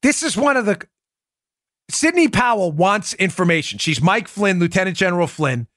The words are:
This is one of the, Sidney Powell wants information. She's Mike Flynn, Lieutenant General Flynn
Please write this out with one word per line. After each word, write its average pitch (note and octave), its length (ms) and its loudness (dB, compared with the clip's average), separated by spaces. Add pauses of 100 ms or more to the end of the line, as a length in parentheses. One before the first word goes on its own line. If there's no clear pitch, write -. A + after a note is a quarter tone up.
This D4 220 0
is C#4+ 140 -4
one C#4 200 2
of A#3 80 -2
the, G3+ 200 -2 (1040)
Sidney E4 380 2
Powell G#3+ 440 0
wants F#3+ 440 0
information. E3+ 640 0
She's C#3 220 -2
Mike G3 260 2
Flynn, G3 320 0
Lieutenant F3+ 380 0
General F3 300 0
Flynn C3 500 -4